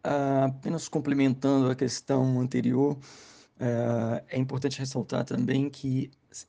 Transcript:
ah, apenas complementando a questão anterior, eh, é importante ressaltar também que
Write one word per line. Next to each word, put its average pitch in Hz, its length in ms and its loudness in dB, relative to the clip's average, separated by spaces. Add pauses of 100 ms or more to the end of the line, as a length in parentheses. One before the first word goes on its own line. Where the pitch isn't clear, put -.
ah, 139 420 2
apenas 147 420 -4
complementando 135 800 2
a 127 60 0
questão 131 640 0
anterior, 127 580 0 (640)
eh, 117 720 0
é 127 100 -4
importante 131 400 -2
ressaltar 131 440 -4
também 135 460 -2
que 135 400 -4 (400)